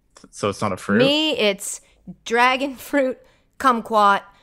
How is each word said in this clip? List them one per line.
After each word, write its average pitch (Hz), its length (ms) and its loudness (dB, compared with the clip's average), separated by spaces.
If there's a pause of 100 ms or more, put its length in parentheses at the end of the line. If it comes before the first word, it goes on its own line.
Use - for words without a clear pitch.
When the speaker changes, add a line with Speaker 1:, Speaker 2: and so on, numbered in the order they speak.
(320)
Speaker 1:
So - 180 -4
it's 98 120 -6
not 110 100 -2
a 92 60 -6
fruit? 101 220 0
Speaker 2:
Me, 294 380 2
it's 196 440 -4 (440)
dragon 254 500 0
fruit, 262 420 -2 (420)
kumquat. 220 600 2 (220)